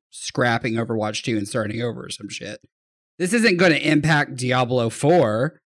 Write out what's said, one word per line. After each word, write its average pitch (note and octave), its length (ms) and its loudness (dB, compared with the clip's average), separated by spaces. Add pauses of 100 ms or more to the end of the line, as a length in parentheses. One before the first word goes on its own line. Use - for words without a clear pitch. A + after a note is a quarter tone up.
(100)
scrapping A#2 640 -4
Overwatch A2 500 -4
two A#2 120 -2
and G2+ 100 -4
starting G#2+ 360 -6
over A#2 240 -8
or - 40 -14
some - 200 -14
shit. - 280 -12 (600)
This F3+ 160 0
isn't A3 240 4
gonna F3 160 6
impact D3 640 2
Diablo B2 520 0
four. C#3 680 2 (180)